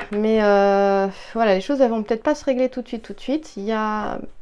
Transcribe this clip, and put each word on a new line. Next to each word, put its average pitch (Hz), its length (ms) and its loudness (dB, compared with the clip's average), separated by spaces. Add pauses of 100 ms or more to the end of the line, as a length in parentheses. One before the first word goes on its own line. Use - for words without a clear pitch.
(120)
Mais, 214 320 2
euh, 196 640 4 (260)
voilà, 220 220 2
les 190 60 0
choses, 277 200 0
elles 247 80 4
vont 220 140 -2
peut-être 226 180 -2
pas 302 140 0
se - 100 -10
régler 254 240 0
tout 254 140 -8
de - 40 -16
suite, 226 140 -8
tout 202 120 -14
de - 60 -16
suite. 302 380 -6
Il 196 60 -8
y 214 80 -4
a, 214 480 -4 (220)